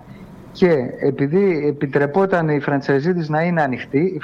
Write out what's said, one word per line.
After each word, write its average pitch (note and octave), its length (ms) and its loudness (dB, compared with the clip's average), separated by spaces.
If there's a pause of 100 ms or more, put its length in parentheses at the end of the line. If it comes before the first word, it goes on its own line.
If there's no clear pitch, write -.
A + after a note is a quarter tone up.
(520)
και F3 240 4 (240)
επειδή D3 680 2
επιτρεπόταν D3 840 0
οι D3 160 0
franchisees D3 600 0
να D3+ 140 0
είναι E3+ 200 0
ανοιχτοί, C3 380 -2
οι E3 240 0